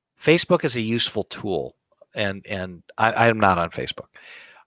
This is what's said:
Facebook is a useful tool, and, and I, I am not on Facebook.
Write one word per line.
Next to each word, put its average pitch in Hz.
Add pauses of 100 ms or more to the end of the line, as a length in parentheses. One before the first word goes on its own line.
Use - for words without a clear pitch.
(220)
Facebook 170
is -
a 120
useful 110
tool, 82 (380)
and, 98
and 92 (140)
I, 110
I 117
am 110
not 95
on 85
Facebook. - (600)